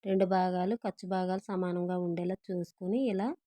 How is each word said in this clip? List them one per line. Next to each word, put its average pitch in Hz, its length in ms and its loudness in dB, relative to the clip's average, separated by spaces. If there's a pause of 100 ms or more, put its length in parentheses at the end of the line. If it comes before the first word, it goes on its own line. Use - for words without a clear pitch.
రెండు 190 220 4
భాగాలు 185 500 2
ఖర్చు 202 300 -6
భాగాలు 185 380 -2
సమానంగా 180 540 -2
ఉండేలా 175 440 -2
చూసుకుని 185 640 -4
ఇలా 202 200 0 (180)